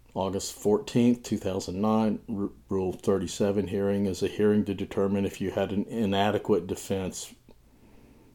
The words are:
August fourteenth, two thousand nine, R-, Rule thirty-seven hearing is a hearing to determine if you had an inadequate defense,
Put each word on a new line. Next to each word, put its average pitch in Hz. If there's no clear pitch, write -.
August 95
fourteenth, 120
two -
thousand 95
nine, 110
R-, 98
Rule 92
thirty-seven 98
hearing 101
is 95
a 101
hearing 107
to 101
determine 98
if -
you 95
had 98
an 98
inadequate 101
defense, 95